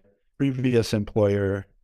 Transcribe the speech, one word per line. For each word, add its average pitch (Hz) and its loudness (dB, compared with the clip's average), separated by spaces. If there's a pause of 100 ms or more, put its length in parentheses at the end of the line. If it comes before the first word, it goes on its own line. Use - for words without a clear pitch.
(380)
previous 127 0
employer 101 0 (180)